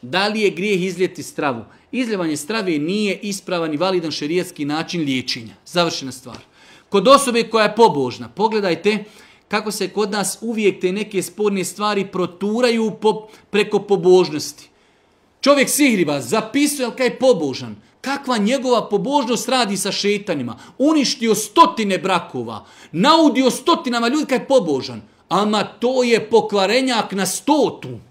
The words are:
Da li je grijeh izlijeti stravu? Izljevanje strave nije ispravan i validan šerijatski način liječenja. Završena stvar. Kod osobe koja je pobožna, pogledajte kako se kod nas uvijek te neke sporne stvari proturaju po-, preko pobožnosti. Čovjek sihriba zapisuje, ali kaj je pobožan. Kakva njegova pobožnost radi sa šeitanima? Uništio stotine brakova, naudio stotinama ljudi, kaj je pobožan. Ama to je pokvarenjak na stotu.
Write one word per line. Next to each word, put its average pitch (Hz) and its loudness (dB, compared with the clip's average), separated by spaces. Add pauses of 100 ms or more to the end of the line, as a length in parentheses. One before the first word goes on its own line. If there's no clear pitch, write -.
Da 175 -2
li 214 -2
je 196 4
grijeh 180 -2
izlijeti 180 -4
stravu? 127 -6 (260)
Izljevanje 196 -2
strave 185 -4
nije 196 -2
ispravan 180 -4
i 147 -4
validan 175 -2
šerijatski 165 -4
način 160 -4
liječenja. 127 -4 (120)
Završena 165 -2
stvar. 113 -16 (520)
Kod 196 2
osobe 240 4
koja 220 0
je 214 0
pobožna, 139 2
pogledajte 202 0 (440)
kako 208 -4
se 196 -4
kod 202 -2
nas 196 -4
uvijek 220 0
te 185 0
neke 202 -4
sporne 196 -2
stvari 208 -4
proturaju 214 0 (100)
po-, 180 0 (220)
preko 202 2
pobožnosti. 180 2 (720)
Čovjek 269 4
sihriba 180 2
zapisuje, 247 -2
ali 233 -6
kaj 254 0
je 240 -2
pobožan. 143 0 (260)
Kakva 262 -4
njegova 240 0
pobožnost 233 0
radi 233 0
sa 190 -4
šeitanima? 180 -2 (180)
Uništio 254 2
stotine 214 2
brakova, 135 -4 (260)
naudio 262 4
stotinama 240 0
ljudi, 277 0
kaj 254 0
je 175 -4
pobožan. 139 0 (280)
Ama 208 0
to 254 -2
je 226 0
pokvarenjak 214 2
na 190 -2
stotu. 190 0 (120)